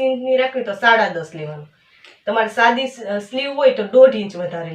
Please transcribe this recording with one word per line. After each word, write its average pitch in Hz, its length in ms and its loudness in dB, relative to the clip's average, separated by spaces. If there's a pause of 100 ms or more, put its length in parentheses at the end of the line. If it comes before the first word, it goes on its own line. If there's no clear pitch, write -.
ઇંચની 262 340 -2
રાખવી 262 280 -4
તો 196 140 -8
સાડા 226 320 4
દસ 165 240 -10
લેવાનું. 151 300 -14 (560)
તમારે 220 320 -2
સાદી 240 360 2
સ-, 220 140 -14 (200)
સ્લીવ 269 300 -6
હોય 269 220 4
તો 208 40 -4 (120)
દોઢ 262 260 8
ઇંચ 185 200 -8
વધારે 170 340 -8